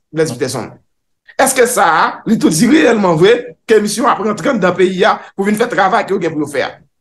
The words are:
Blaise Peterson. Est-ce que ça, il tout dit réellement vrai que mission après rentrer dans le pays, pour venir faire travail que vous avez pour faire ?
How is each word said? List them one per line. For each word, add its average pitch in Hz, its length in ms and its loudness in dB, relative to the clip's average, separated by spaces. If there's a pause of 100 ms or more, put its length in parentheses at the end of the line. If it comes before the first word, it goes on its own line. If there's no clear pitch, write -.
(140)
Blaise 156 180 -2
Peterson. 123 380 -6 (680)
Est-ce 262 180 0
que 247 100 4
ça, 190 640 0
il 208 100 2
tout 277 120 2
dit 165 180 2
réellement 233 480 2
vrai 214 400 2 (100)
que 220 140 4
mission 214 260 -2
après 208 220 0
rentrer 214 320 -2
dans 180 100 0
le - 60 -4
pays, 185 300 0 (300)
pour 196 100 -4
venir 208 120 0
faire 240 120 -2
travail 196 360 0
que 185 80 -4
vous 190 60 -2
avez 165 160 -4
pour 147 160 -6
faire ? - 300 -6 (200)